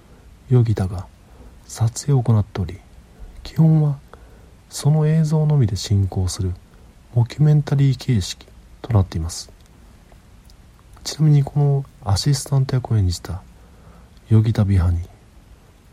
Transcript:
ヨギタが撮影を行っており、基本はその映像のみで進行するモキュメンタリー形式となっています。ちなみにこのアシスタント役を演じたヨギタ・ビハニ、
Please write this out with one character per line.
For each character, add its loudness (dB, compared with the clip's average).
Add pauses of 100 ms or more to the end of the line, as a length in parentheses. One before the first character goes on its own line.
(480)
ヨ 4
ギ 0
タ -4
が -10 (600)
撮 -6
影 0
を 2
行 2
っ 0
て -10
お -2
り、 -12 (640)
基 -16
本 4
は -2 (720)
そ -2
の 2
映 2
像 0
の 2
み 4
で -2
進 0
行 -4
す -6
る -4 (600)
モ 2
キ -16
ュ 2
メ 4
ン 4
タ -4
リ 2
ー -14
形 -2
式 -10 (360)
と -8
な 4
っ 0
て -8
い -4
ま -6
す。 -14 (1500)
ち -12
な 2
み 6
に 4
こ -4
の 0 (200)
ア 0
シ 0
ス -6
タ -2
ン 0
ト -2
役 -2
を 2
演 2
じ -4
た -10 (840)
ヨ 6
ギ 2
タ・ 0
ビ 2
ハ 2
ニ、 -2 (920)